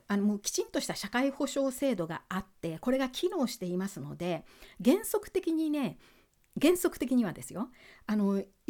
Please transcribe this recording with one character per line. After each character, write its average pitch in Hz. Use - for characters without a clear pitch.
あ 202
の、 202
も 208
う -
き -
ち -
ん -
と -
し -
た -
社 -
会 269
保 269
障 269
制 254
度 175
が 165
あ 185
っ 190
て、 165
こ -
れ -
が 262
機 349
能 349
し -
て 185
い 175
ま 190
す -
の 147
で、 170
原 359
則 -
的 359
に 320
ね、 285
原 349
則 -
的 254
に 233
は 165
で -
す -
よ、 196
あ 214
の、 208
衣 196